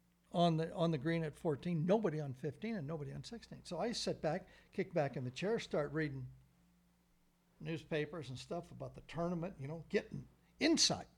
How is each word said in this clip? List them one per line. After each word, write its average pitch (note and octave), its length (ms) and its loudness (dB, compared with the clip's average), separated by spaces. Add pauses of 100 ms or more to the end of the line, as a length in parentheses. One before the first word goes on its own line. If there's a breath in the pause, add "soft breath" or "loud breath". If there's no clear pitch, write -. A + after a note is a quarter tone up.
(320)
on E3+ 240 6
the, D#3+ 180 0
on E3+ 160 4
the D#3 80 2
green E3 280 2
at D3 120 -6
fourteen, E3 480 0
nobody F#3+ 360 4
on C#3 120 -4
fifteen, G#3 440 -4
and C#3 100 -4
nobody D3 240 -6
on C#3+ 140 -10
sixteen. F3+ 380 -14
So D#3+ 160 -6
I A3+ 120 0
sit - 300 -2
back, E3+ 260 0 (240 soft breath)
kick F#3 220 -4
back D3+ 240 2
in B2+ 80 -4
the B2+ 60 -4
chair, G#3 280 0
start D3 320 0
reading C3+ 340 -2 (1400)
newspapers D3+ 640 -4
and B2+ 100 -8
stuff E3+ 340 -6
about B2+ 220 -10
the - 140 -16
tournament, E3+ 500 -2
you C3+ 120 -8
know, D#3+ 200 -10
getting - 320 0 (380)
insight - 480 4 (100)